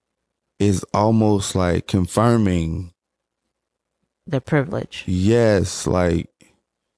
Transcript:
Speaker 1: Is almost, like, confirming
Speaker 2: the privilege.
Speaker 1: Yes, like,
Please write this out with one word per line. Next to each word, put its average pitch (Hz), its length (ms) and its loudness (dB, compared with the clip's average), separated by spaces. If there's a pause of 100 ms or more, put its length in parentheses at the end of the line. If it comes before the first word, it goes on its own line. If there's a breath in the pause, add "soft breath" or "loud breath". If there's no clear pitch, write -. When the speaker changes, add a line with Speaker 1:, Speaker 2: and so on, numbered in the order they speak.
(600)
Speaker 1:
Is 101 240 0 (100)
almost, 107 640 2
like, 87 320 0
confirming 92 1040 0 (1300)
Speaker 2:
the 131 160 -6
privilege. 143 680 -6
Speaker 1:
Yes, 98 800 2
like, 85 420 0 (680)